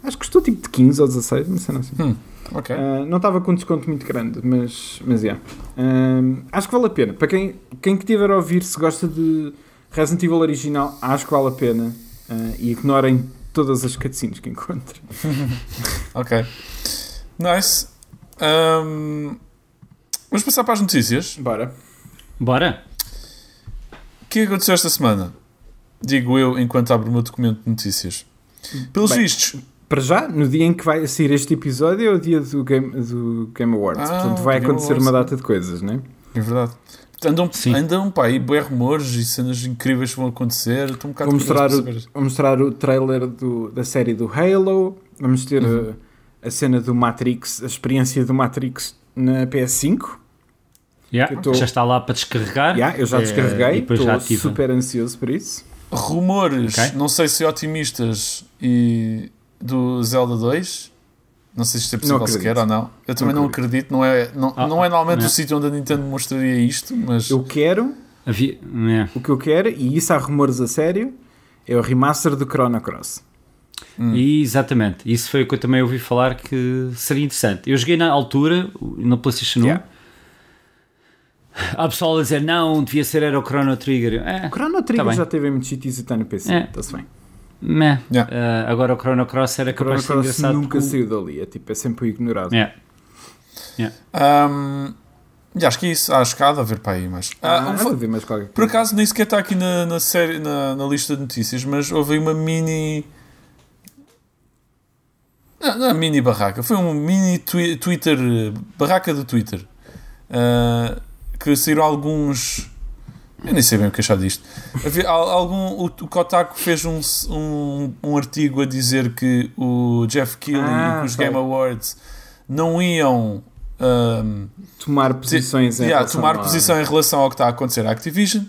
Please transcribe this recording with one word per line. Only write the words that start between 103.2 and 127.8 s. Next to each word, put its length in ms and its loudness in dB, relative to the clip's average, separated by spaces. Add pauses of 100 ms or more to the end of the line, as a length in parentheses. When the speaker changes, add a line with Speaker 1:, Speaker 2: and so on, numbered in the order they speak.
Speaker 2:
Não, 200 -2
não 100 2
é 40 4
mini 280 2
barraca, 400 0
foi 160 0
um 160 0
mini 460 2
twi-, 380 -2
Twitter, 400 2 (600)
barraca 360 2
do 100 -4
Twitter, 420 -2 (640)
ah, 680 2 (420)
que 160 2
saíram 280 2
alguns. 840 -2 (720)
Eu 100 0
nem 80 4
sei 160 4
bem 100 4
o 40 0
que 100 -8
achar 160 2
disto. 260 -2 (420)
Havia 220 0
al-, 220 2
algum, 440 0
o, 120 -4
o 220 -8
Kotaku 500 0
fez 260 0
um, 160 -4 (300)
um, 640 -4 (100)
um 140 0
artigo 440 0
a 40 2
dizer 480 0
que 420 2
o 520 2
Jeff 300 -2
Keighley 280 -2
Speaker 1:
Ah, 320 0
Speaker 2:
e 40 -2
que 60 -2
os 60 -4
Speaker 1:
sei. 120 0
Speaker 2:
Game 120 0
Awards 600 -2 (520)
não 320 0
iam, 640 2 (360)
ahm, 680 0 (320)
Speaker 1:
Tomar 340 2
Speaker 2:
dizer 240 -2
Speaker 1:
posições 420 2
em 40 2
Speaker 2:
yeah, 160 4
Speaker 1:
relação 220 0
Speaker 2:
tomar 140 4
Speaker 1:
a 40 -4
Speaker 2:
posição 420 2
em 40 0
relação 340 2
ao 100 6
que 60 -12
está 100 2
a 40 6
acontecer 360 -2